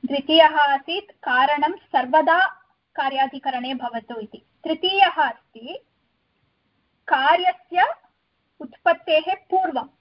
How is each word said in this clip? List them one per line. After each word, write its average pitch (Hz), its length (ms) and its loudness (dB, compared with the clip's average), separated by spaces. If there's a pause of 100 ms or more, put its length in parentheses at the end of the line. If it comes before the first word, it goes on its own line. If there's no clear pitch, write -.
द्वितीयः 311 500 4
आसीत् 294 560 -2
कारणं 285 600 0
सर्वदा 320 720 2 (480)
कार्याधिकरणे 262 800 -4
भवतु 233 460 -10
इति। - 260 -16 (180)
तृतीयः 339 640 2
अस्ति - 580 -14 (1200)
कार्यस्य 349 880 0 (680)
उत्पत्तेः 330 760 -2
पूर्वं 370 520 -4 (140)